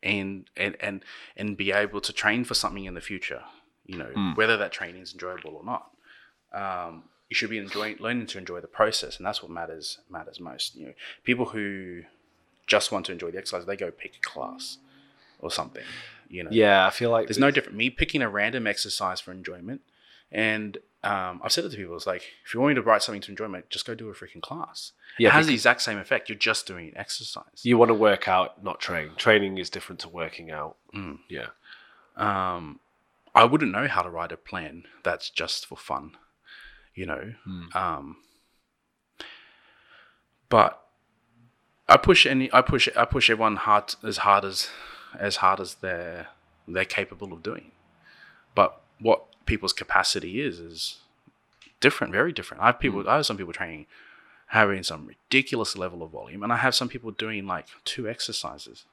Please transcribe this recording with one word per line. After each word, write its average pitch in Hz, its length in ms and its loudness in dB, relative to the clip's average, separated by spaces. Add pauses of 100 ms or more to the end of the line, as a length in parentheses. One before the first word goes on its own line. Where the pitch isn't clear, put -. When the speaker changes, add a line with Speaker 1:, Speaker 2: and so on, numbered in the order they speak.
Speaker 1:
and, 98 540 -4
and, 98 240 -4
and, 98 240 -8 (320)
and 104 200 -6
be 98 160 -2
able 101 280 0
to - 120 -6
train 110 320 0
for 120 100 -6
something 98 300 -2
in 92 100 -12
the 87 60 -10
future, 90 420 -10 (420)
you 92 140 -12
know, 76 180 -10
Speaker 2:
Mm. 92 200 -2
Speaker 1:
whether 110 200 4
that 101 160 -4
training 90 300 -12
is 87 100 -16
enjoyable 87 420 -12
or 78 100 -16
not. 117 260 -8 (640)
Um, 87 520 -8 (240)
you - 60 -12
should 110 160 -2
be 110 80 -6
enjoying, 101 400 -6
learning 113 300 -4
to - 100 -10
enjoy 87 220 -10
the 82 80 -6
process, - 480 0
and 92 100 -8
that's - 160 -4
what - 80 -18
matters, 80 480 -10 (100)
matters 82 300 -14
most. 73 380 -10
You 71 100 -16
know, 62 60 -16 (320)
people 123 220 2
who 95 560 -8 (680)
just - 240 2
want 92 140 -4
to 95 60 -8
enjoy 85 200 -8
the 90 60 -10
exercise, 90 280 -8
they 98 100 -4
go 95 140 -6
pick - 260 -16
a - 40 -10
class - 580 -10 (640)
or 85 100 -8
something, 64 320 -8 (460)
you 90 160 -10
know. 78 80 -10
Speaker 2:
Yeah, 101 340 8
I 98 40 4
feel 117 200 -2
like 113 160 2
Speaker 1:
There's 107 100 -4
no 139 140 6
different. 139 260 -2
Me 117 140 -2
picking 151 320 -2
a 117 60 0
random 107 400 -2
exercise 98 520 -4
for 90 120 -16
enjoyment, 90 480 -12 (500)
and, 110 480 -2 (240)
um, 92 400 -4
I've - 80 -4
said - 140 0
it 170 60 -8
to 117 60 -10
people, 87 200 -10
it's - 100 -8
like, 90 160 -4 (220)
if - 100 -12
you 117 60 0
want 143 100 4
me 143 60 4
to 120 60 0
write 110 200 6
something 101 200 -6
to 104 100 -14
enjoyment, 95 380 -10
just - 140 -6
go - 120 -10
do 110 120 -12
a 98 60 -12
freaking - 260 -18
class. - 520 -10 (260)
Speaker 2:
Yeah, 113 120 8
Speaker 1:
It - 20 10
has 160 140 10
the 151 40 2
Speaker 2:
because 120 120 4
Speaker 1:
exact 117 200 6
same 107 160 -4
effect. 110 300 -2
You're 107 100 -10
just 110 260 0
doing 87 300 -12
exercise. - 680 -12
Speaker 2:
You 120 120 6
wanna 113 180 8
work 104 340 4
out, 92 340 0
not 95 160 -6
train. 80 380 -6
Training 101 420 4
is 90 100 -8
different 92 340 -12
to 87 60 -14
working 82 440 -10
out. 76 240 -10 (180)
Speaker 1:
Mm. 90 240 -10 (100)
Speaker 2:
Yeah. 64 200 -10 (680)
Speaker 1:
Um, 92 640 -2 (560)
I - 80 12
wouldn't 127 300 6
know 120 160 -2
how 90 140 -2
to 87 80 -4
write 85 200 -6
a 82 60 -10
plan 85 480 -12 (180)
that's - 260 -4
just - 380 -6
for - 100 -18
fun, 71 400 -10 (800)
you 92 100 -8
know. 82 280 -8 (120)
Speaker 2:
Mm. 90 300 -10
Speaker 1:
Um, 80 400 -4 (2250)
but - 340 6 (1080)
I 190 100 12
push - 280 8
any, 131 260 2
I 127 100 10
push, - 340 2
I 120 80 6
push - 260 2
everyone 110 260 4
hard, 104 460 4
as 107 160 -6
hard 101 260 6
as, 95 260 -4 (480)
as 101 180 -2
hard 95 240 4
as 92 140 -8
they're, 87 540 -8 (380)
they're 92 180 -2
capable 95 480 -6
of 82 100 -16
doing. - 280 -10 (840)
But - 260 4 (680)
people's 98 260 0
capacity 95 680 0
is, 104 200 -4
is 85 380 -12 (840)
different, - 320 2
very 151 200 2
different. - 300 -8
I 107 40 6
have 120 140 6
people, 101 220 0
Speaker 2:
Mm. - 60 -4
Speaker 1:
I 127 80 6
have 151 100 2
some 107 100 -2
people 90 160 -10
training, 80 340 -10 (600)
having 98 340 4
some 78 240 -8
ridiculous - 680 0
level 87 260 -6
of 80 80 -12
volume, 80 320 -12
and 110 100 0
I 117 40 2
have 127 180 2
some 123 140 0
people 113 220 -10
doing, 104 360 -6
like, 90 200 -6 (180)
two 117 240 -6
exercises - 840 -10